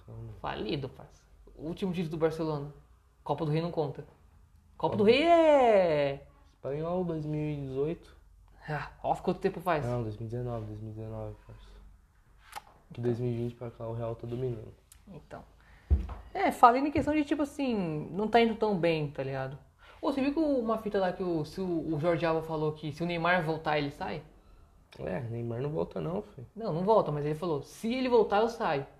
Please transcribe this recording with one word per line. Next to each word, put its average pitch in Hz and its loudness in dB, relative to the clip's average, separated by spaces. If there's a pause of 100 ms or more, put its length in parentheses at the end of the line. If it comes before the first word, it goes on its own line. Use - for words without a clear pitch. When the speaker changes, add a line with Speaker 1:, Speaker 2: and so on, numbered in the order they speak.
Speaker 1:
mano. 113 -14
Speaker 2:
Falido, 143 -6
parça. - -20 (340)
O 139 -12
último 180 -4
título 165 -2
do 170 -4
Barcelona. 156 -2 (520)
Copa 151 -2
do 147 0
Rei 156 2
não 170 -4
conta. 147 -4 (720)
Copa 170 0
do 208 4
Speaker 1:
Copa 208 10
Speaker 2:
Rei 285 4
é 214 6 (280)
Speaker 1:
Espanhol, 160 -4
dois 160 -4
mil 151 -2 (100)
e 147 -4
dezoito. 139 -4 (540)
Speaker 2:
Ah, 147 -6 (120)
ó, 139 0
quanto 180 -2
tempo 190 -2
faz? 165 0
Speaker 1:
Não, 120 -2
dois 107 -6
mil 113 -8
e 110 -8
dezenove, 120 -6
dois 107 -12
mil 110 -10
e 107 -12
dezenove, 110 -10 (120)
parça. - -20 (1200)
Que - -12
Speaker 2:
Então. 117 -4
Speaker 1:
dois 120 2
mil 123 0
e 117 -2
vinte 120 -4
pra 120 -12
cá, 117 -10
o 113 -6
Real 117 -6
tá 117 -12
dominando. 117 -6 (360)
Speaker 2:
Então. - -16 (920)
É, 381 2
falido 254 8
em 311 0
questão 294 0
de, 302 2
tipo 302 0
assim, 202 -2
não 208 -2
tá 233 6
indo 226 4
tão 214 2
bem, 160 2
tá 143 -8
ligado? 135 -6 (440)
Ô, 320 0
você 269 -2
viu 277 0
que 320 -2
o, 294 2
uma 220 0
fita 208 -2
lá 185 2
que 180 -6
o, 170 0
se - -10
o, 165 -2
o 151 -2
Jorge 165 2
Alba 160 0
falou 156 -2
que 156 -8
se - -8
o 170 -2
Neymar 175 2
voltar, 156 0
ele 143 -2
sai? 185 -8 (800)
Speaker 1:
É, - -6
Neymar 117 -6
não 143 -4
volta 170 -4
não, 170 -4
filho. - -16
Speaker 2:
Não, 208 -6
não 165 -2
volta, 196 4
mas 147 -2
ele 151 -2
falou, 151 -2
"Se - -6
ele 254 -2
voltar, 214 4
eu 233 2
saio." 160 -2 (120)